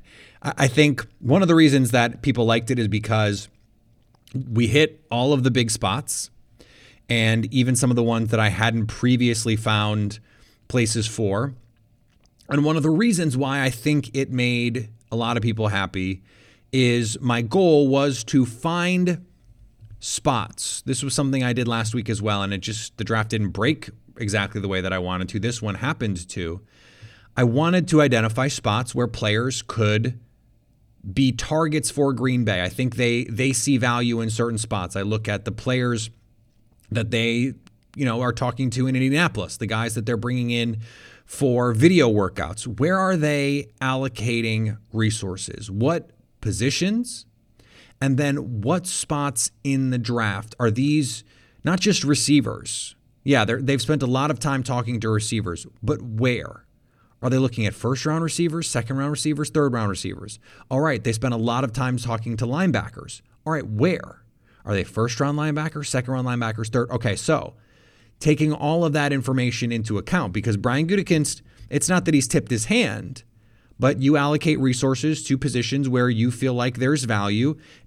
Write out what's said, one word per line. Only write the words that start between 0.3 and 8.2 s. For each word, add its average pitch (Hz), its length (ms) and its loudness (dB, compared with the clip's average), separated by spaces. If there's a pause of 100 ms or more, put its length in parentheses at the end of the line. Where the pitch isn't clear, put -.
I, - 160 -4
I 139 100 4
think 147 380 2 (120)
one 147 240 4
of 185 60 4
the 170 60 6
reasons 139 360 6
that 117 320 2
people 120 220 2
liked 117 260 2
it 123 80 -2
is 113 100 0
because 104 600 0 (1000)
we 113 180 2
hit 151 420 2
all 123 220 2
of 139 100 2
the 131 80 4
big 120 200 2
spots, - 600 -4 (760)
and 113 440 2
even 127 240 4
some 123 140 4
of 120 60 4
the 120 60 4
ones 113 280 0